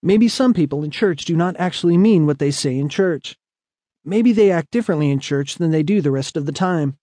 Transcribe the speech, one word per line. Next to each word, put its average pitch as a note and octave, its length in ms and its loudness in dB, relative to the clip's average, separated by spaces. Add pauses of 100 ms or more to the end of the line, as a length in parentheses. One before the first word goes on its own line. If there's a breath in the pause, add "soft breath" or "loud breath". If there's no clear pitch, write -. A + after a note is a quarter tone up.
Maybe G#3+ 260 4
some B3 240 2
people D3 320 -2
in D3+ 60 -6
church F3 340 -2
do E3+ 100 -2
not E3+ 240 0
actually E3+ 380 0
mean F#3+ 300 4
what D3 120 0
they C#3+ 120 0
say C3+ 280 -4
in C#3+ 120 -4
church. F3+ 460 -4 (680)
Maybe A3 280 2
they G3+ 200 4
act E3 180 -2
differently D#3+ 400 0
in C#3 80 0
church C#3 380 -4
than E3+ 140 0
they D#3 120 0
do G3 180 0
the C#3+ 120 0
rest C3+ 240 -4
of D3 100 -4
the D3+ 60 -6
time. D#3+ 500 -2